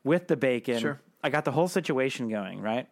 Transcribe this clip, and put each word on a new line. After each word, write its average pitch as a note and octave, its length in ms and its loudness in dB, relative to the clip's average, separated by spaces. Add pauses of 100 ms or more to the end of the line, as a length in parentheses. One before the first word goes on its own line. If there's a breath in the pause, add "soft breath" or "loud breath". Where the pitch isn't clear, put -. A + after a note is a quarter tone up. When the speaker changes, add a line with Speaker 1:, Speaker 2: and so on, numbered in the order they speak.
Speaker 1:
With F3 240 2
the D#3+ 100 2
bacon. B2 440 0
Speaker 2:
Sure. C#3 200 -4 (220)
Speaker 1:
I D3 80 0
got D3+ 140 2
the D3 80 0
whole E3+ 160 2
situation C3+ 600 0
going, G2 320 -6
right? A2 320 -2